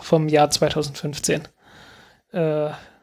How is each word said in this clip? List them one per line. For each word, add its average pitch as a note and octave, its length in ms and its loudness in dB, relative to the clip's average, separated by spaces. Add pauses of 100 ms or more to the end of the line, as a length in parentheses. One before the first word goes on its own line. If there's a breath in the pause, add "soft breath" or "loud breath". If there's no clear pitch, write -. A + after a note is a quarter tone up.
vom D#3 280 2
Jahr D3 200 6
zweitausendfünfzehn. D3+ 960 -2 (880 soft breath)
Äh, D3+ 380 0 (340 loud breath)